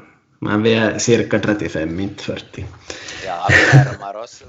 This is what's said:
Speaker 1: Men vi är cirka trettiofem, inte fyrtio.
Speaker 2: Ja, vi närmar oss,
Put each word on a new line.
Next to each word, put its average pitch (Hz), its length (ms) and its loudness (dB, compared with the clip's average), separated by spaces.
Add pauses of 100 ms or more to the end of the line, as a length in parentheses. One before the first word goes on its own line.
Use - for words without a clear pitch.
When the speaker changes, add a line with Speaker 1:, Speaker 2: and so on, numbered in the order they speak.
(380)
Speaker 1:
Men 104 240 0
vi 113 120 4
är 110 240 0
cirka 110 400 2
trettiofem, 82 600 -4
inte 101 240 -8
fyrtio. - 400 -10 (640)
Speaker 2:
Ja, 90 220 -4
vi - 300 6
närmar 101 440 0
oss, 123 260 -18